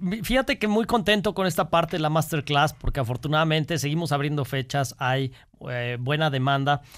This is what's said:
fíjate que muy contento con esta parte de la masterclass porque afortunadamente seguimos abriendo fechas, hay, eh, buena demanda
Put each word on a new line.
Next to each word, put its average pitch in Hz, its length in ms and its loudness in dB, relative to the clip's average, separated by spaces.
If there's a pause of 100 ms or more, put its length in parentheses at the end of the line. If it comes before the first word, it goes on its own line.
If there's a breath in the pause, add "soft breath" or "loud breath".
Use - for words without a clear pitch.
(220)
fíjate 254 380 0
que 214 80 0
muy 214 180 2
contento 208 480 2
con 190 140 0
esta - 240 0
parte 165 260 2
de 160 40 -2
la 151 100 0
masterclass 151 600 2
porque - 280 -4
afortunadamente 151 800 0
seguimos 156 320 -2
abriendo 143 340 0
fechas, 135 540 -2
hay, 131 340 0 (340 loud breath)
eh, 123 320 -4
buena 147 300 0
demanda 139 540 2 (140 loud breath)